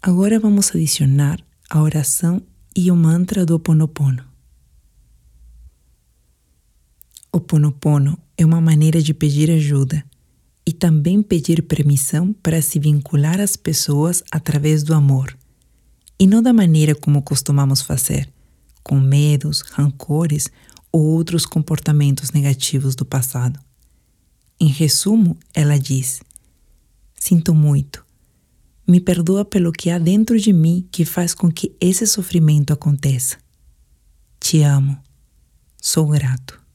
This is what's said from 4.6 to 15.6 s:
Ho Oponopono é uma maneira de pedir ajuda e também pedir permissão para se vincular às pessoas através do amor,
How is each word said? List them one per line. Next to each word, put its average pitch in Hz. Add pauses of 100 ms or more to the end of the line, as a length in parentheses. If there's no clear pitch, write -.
Ho 185
Oponopono 147 (200)
é 170
uma 165
maneira 160
de 151
pedir 151
ajuda 147 (600)
e 165
também 165
pedir 170
permissão 151
para 165
se -
vincular 147
às 208
pessoas 151
através 151
do 151
amor, 135 (800)